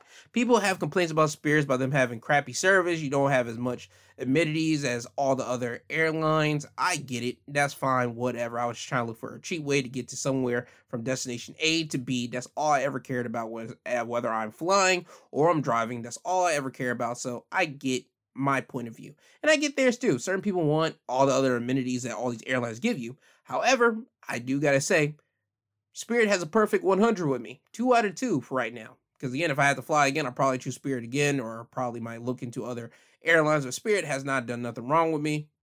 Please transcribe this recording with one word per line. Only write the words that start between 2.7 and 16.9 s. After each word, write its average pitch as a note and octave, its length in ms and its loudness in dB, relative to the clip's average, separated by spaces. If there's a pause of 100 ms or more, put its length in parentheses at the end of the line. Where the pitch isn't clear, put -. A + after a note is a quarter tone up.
You D3 100 -4
don't C#3 220 2
have B2+ 160 2
as A2+ 100 -8
much B2 320 -4 (300)
amenities D3+ 680 2
as A#2+ 300 -2
all C3+ 200 2
the A#2+ 120 -2
other A#2+ 420 -4
airlines. D#3 760 2 (100)
I F3 200 0
get B2 260 -6
it. B2 240 -4
That's C#3+ 260 0
fine. B2+ 420 0
Whatever. A#2 440 -4
I A#2+ 60 -2
was A#2+ 120 -4
just - 100 -12
trying B2 180 -2
to - 40 -4
look A2+ 80 -10
for A#2 160 -12
a C3 80 -16
cheap E3 220 -6
way C#3 180 2
to A#2+ 80 -8
get B2+ 200 -8
to B2+ 60 -12
somewhere B2+ 520 -2 (220)
from A#2 140 -6
destination B2 540 -6
A D#3+ 280 0
to D3+ 120 -4
B. B2 300 -2
That's B2 280 -8
all D3+ 160 0
I C3+ 120 4
ever C3+ 160 -2
cared B2 260 -4
about A#2 240 -6
was, A2+ 240 -10 (140)
uh, A#2 180 -2
whether A#2+ 260 -2
I'm A2 200 -2
flying F#3 560 2 (240)
or D3+ 180 4
I'm D#3+ 120 2
driving. A#2 420 -2
That's A#2+ 140 -12
all F#3 280 0
I E3+ 80 2
ever C#3 160 -2
care B2 220 -4